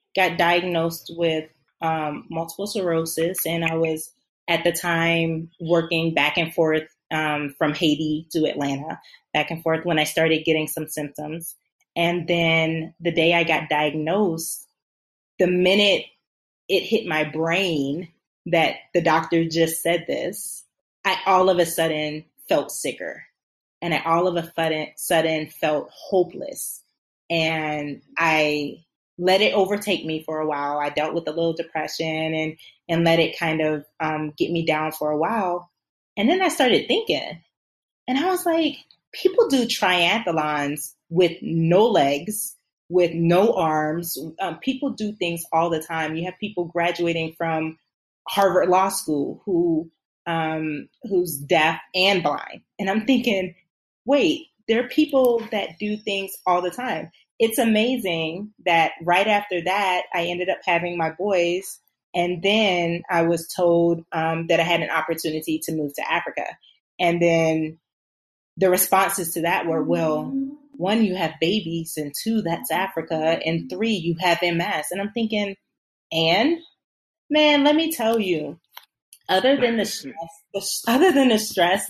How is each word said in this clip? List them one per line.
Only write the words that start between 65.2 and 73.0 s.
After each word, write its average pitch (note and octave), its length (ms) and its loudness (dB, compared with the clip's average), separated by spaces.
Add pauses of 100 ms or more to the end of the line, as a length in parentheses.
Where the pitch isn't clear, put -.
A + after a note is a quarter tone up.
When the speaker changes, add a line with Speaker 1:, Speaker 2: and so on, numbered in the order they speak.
Speaker 1:
to - 80 -6
move D3 220 -4
to - 180 -6
Africa. - 340 -4 (540)
And E3+ 220 2
then D#3+ 580 2 (800)
the F#3 120 4
responses F#3 640 2
to D#3+ 100 -4
that E3+ 220 0
were, D#3+ 160 0
"Well, D#3+ 440 0 (480)
one, G#3 320 2
you F3+ 100 0
have E3 240 -2
babies, E3 560 -2
and D3 260 -6
two, A3 200 0
that's E3 280 -4
Africa, E3 760 -2